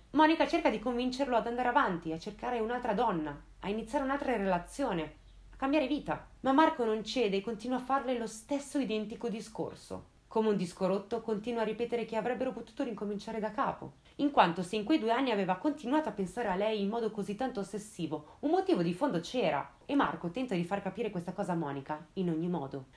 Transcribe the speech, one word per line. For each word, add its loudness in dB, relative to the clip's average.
Monica 6
cerca 2
di 2
convincerlo 0
ad 4
andare 0
avanti, 2
a -4
cercare -6
un'altra -2
donna, 0
a -6
iniziare -2
un'altra 0
relazione, 0
a -18
cambiare 2
vita. -2
Ma 4
Marco 6
non 2
cede 2
e 2
continua -4
a -6
farle 0
lo -4
stesso -4
identico -2
discorso. -8
Come 4
un 4
disco -2
rotto, 0
continua -2
a 2
ripetere -2
che -6
avrebbero 0
potuto -6
rincominciare -4
da -2
capo, -2
in 2
quanto 6
se -4
in 0
quei 4
due 0
anni 2
aveva 2
continuato 0
a -2
pensare -4
a 0
lei 0
in 2
modo 0
così -4
tanto -2
ossessivo, -8
un 0
motivo 4
di 2
fondo 0
c'era, 0
e -2
Marco 2
tenta -2
di 2
far -2
capire -4
questa -4
cosa -2
a 0
Monica -4
in 0
ogni 0
modo. -4